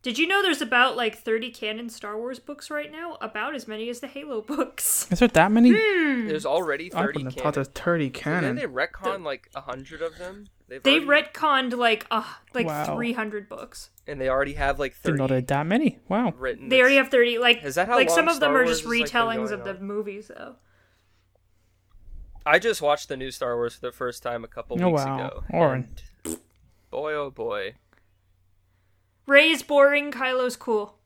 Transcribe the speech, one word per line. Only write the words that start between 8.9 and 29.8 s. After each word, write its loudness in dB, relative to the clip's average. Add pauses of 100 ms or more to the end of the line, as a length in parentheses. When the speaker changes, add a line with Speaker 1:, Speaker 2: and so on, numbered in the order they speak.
Speaker 1:
The -8
Speaker 3:
like, -10
a -8
hundred -12
of -8
them? -16 (220)
They've -14
Speaker 1:
They 4
Speaker 3:
already 2
Speaker 1:
retconned, 0
like, 0
uh, -2 (300)
like, -2
Speaker 2:
Wow. -4
Speaker 1:
three -2
hundred -8
books. -16 (160)
Speaker 3:
And -12
they 0
already 0
have, 0
like, -4
Speaker 2:
Didn't 0
know 2
Speaker 3:
thirty 0
Speaker 2:
they 2
had 0
that 0
many. 2 (100)
Wow. 0
Speaker 3:
written. -6
Speaker 1:
They 6
already 6
Speaker 3:
That's 4
Speaker 1:
have -12
thirty, 4
like, 4
Speaker 3:
Is -6
that 2
how 2
Speaker 1:
like, 4
some 4
Speaker 3:
long 2
Speaker 1:
of -8
them 2
Speaker 3:
Star 4
Speaker 1:
are 4
just -2
Speaker 3:
Wars 0
has, -4
like, -
been 2
Speaker 1:
retellings -2
Speaker 3:
going -6
Speaker 1:
of -14
the -8
Speaker 3:
on? -14
Speaker 1:
movies, -8
though. -16 (1900)
Speaker 3:
I 6
just 0
watched 0
the -6
new -8
Star -4
Wars -4
for -20
the -8
first -8
time -6
a -18
couple -6
Speaker 2:
Oh, 4
Speaker 3:
weeks 2
Speaker 2:
wow. -4 (100)
Speaker 3:
ago, -10
Speaker 2:
Oren. 2 (360)
Speaker 3:
and -6 (520)
boy, -4
oh -4
boy. -6 (1500)
Speaker 1:
Rey's 6
boring, 4